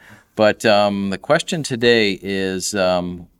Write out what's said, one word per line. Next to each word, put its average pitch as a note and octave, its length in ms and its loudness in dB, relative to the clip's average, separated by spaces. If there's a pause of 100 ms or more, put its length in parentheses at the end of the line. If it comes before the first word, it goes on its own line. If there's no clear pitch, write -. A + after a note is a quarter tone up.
(360)
But, G#2+ 300 2
um, G2+ 440 2
the F#2+ 80 -4
question D#3+ 460 -2
today A#2 580 2
is, F#2+ 540 -4
um, F2+ 520 -2 (120)